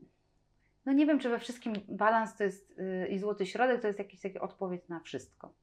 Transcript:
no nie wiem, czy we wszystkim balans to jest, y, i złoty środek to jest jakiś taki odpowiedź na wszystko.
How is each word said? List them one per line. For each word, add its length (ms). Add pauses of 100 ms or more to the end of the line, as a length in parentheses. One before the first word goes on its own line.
(840)
no 80
nie 120
wiem, 140
czy 100
we 100
wszystkim 340 (140)
balans 480
to 80
jest, 360
y, 280
i 120
złoty 260
środek 360
to 60
jest 120
jakiś 220
taki 180
odpowiedź 500
na 100
wszystko. 640